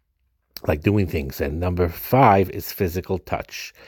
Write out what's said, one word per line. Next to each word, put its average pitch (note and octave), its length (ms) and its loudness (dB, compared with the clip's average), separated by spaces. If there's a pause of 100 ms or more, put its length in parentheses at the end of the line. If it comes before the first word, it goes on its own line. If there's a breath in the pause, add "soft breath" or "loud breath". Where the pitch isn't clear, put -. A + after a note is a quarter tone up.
(680)
like D2+ 140 -2
doing G2+ 260 2
things. C#2+ 320 -6
And D2+ 180 -4
number F2+ 300 0
five G2+ 640 4
is - 240 -12
physical F#2 440 -4
touch. - 560 -10 (140 loud breath)